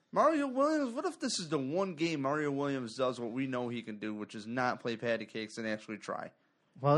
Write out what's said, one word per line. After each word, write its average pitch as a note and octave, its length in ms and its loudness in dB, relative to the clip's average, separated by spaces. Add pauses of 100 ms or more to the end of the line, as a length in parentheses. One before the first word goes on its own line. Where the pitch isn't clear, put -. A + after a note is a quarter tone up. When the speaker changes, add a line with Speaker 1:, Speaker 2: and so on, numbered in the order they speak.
(120)
Speaker 1:
Mario C#4+ 340 6
Williams, C#4 480 2
what D4+ 120 -2
if F4 140 -6
this B3+ 180 -2
is F3 100 -6
the D3+ 100 2
one E3 360 0
game D#3 280 0
Mario D3 280 2
Williams C#3 460 -2
does B2+ 220 2
what A#2+ 140 -4
we C3 140 -2
know B2 220 -2
he A#2+ 140 -4
can G#2+ 160 -8
do, G#2+ 160 -4
which G#2 200 -8
is G#2+ 120 -10
not A#2+ 340 0
play A#2 160 -4
patty A2+ 280 0
cakes G#2+ 340 -8
and A2+ 80 -4
actually G#2+ 300 -4
try? - 340 -6 (500)
Speaker 2:
Well, C#3+ 180 6